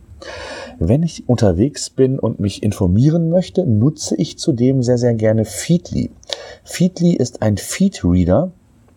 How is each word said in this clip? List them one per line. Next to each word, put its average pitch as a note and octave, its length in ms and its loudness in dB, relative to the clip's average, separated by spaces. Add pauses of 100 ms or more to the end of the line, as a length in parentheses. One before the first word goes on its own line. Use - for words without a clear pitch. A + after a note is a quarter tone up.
(760)
Wenn A2+ 240 2
ich - 260 -6
unterwegs A2 640 0
bin C3 300 0
und A2+ 200 -4
mich G2 220 -4
informieren A#2+ 720 2
möchte, F3+ 340 0
nutze A#2+ 500 0
ich - 220 -4
zudem B2+ 460 0
sehr, A#2+ 160 2
sehr A#2+ 160 2
gerne A2 300 2
Feedly. - 640 -2 (520)
Feedly F3 500 0
ist - 280 -2
ein G#2+ 160 0
Feedreader, F#2+ 960 0 (460)